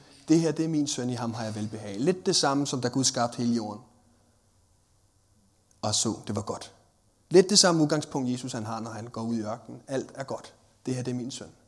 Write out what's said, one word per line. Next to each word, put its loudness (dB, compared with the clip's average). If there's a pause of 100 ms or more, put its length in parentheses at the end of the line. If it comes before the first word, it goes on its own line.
(280)
"Det 8
her, 2
det 0
er 0
min 2
søn, -2
i 0
ham -2
har -6
jeg -4
velbehag." -6
Lidt 0
det 2
samme, 2
som -4
da 0
Gud 0
skabte 0
hele 0
jorden. -4 (2000)
Og 0
så, 0 (120)
det -4
var -2
godt. -10 (580)
Lidt 8
det 6
samme 6
udgangspunkt, 0
Jesus -4
han -6
har, -6
når -8
han -10
går -8
ud -2
i -2
ørkenen. -8
"Alt -4
er -8
godt. -10 (320)
Det -2
her, -4
det -4
er -2
min -6
søn." -12 (180)